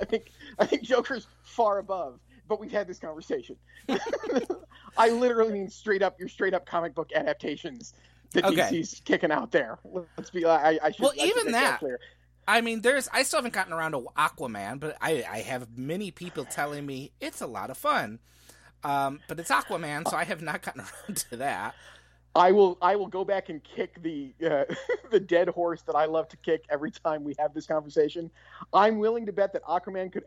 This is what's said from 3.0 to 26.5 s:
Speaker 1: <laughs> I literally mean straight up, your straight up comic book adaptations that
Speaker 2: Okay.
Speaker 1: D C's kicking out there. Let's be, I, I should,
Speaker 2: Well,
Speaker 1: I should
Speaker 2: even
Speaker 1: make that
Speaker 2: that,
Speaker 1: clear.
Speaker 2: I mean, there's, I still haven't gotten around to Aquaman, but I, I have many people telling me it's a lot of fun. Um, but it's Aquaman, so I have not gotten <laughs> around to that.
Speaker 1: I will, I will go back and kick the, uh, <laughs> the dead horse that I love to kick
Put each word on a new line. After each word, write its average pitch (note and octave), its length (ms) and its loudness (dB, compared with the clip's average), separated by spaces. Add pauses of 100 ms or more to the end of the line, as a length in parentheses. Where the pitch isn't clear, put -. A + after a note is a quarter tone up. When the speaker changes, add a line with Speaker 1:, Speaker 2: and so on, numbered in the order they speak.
Speaker 1:
<laughs> - 1200 -4
I A#3 140 8
literally A#3 420 4
mean G3+ 180 -6
straight F#3+ 320 -2
up, F#3 160 2
your F3+ 100 -10
straight F#3+ 260 -2
up F3 120 -2
comic E3+ 260 -2
book D#3+ 220 -6
adaptations D3 800 -4 (380)
that F#3 140 4
Speaker 2:
Okay. F#3 220 4
Speaker 1:
D E3 140 0
C's - 220 -12
kicking - 260 2
out - 220 -2
there. B2+ 320 0
Let's E3+ 460 -12
be, F3 140 -2
I, D#3+ 380 6
I D#3 80 2
should, G3+ 120 -2
Speaker 2:
Well, C#4 100 6
Speaker 1:
I - 80 -6
should D#4+ 80 4
Speaker 2:
even A4+ 180 2
Speaker 1:
make A#3 80 0
that A#3 60 4
Speaker 2:
that, A#3+ 180 2
Speaker 1:
clear. B2+ 220 -6 (460)
Speaker 2:
I A3 160 4
mean, A3+ 180 -4
there's, B3+ 320 2
I B3+ 120 2
still D#4+ 160 0
haven't A#3+ 120 -4
gotten F3+ 220 -2
around D#3+ 180 -2
to B2+ 140 -4 (100)
Aquaman, B2+ 640 -2
but D3+ 220 -6
I, C#3+ 280 0
I G#2 100 -6
have A#2 360 -8
many E3 340 -6
people D#3+ 360 -10
telling D3 400 -6
me C#3 340 -10
it's D4+ 220 -10
a G3+ 40 -6
lot G#2+ 220 -8
of C3 80 -10
fun. D#3+ 440 -2 (600)
Um, C#3 460 0
but D#3+ 100 -8
it's E3+ 120 -8
Aquaman, E3+ 580 -2
so E3+ 80 0
I D#3+ 80 0
have F3+ 160 -6
not E3 220 -6
gotten E3 180 -10
<laughs> - 280 -14
around G#3 100 -8 (100)
to A#2+ 80 -10
that. A#2 380 -4 (600)
Speaker 1:
I F3+ 180 8
will, F#3+ 280 6
I F#3 160 4
will G3+ 100 -4
go F#3+ 160 -6
back F#3+ 280 -2
and D#3 120 -10
kick - 400 -10
the, C#3+ 300 -8 (100)
uh, D3+ 220 2 (220)
<laughs> - 240 -4
the G#3 100 6
dead F3+ 280 4
horse E3+ 340 -2
that D#3 120 -4
I D3+ 120 4
love D#3 240 0
to - 80 -20
kick D#3+ 320 0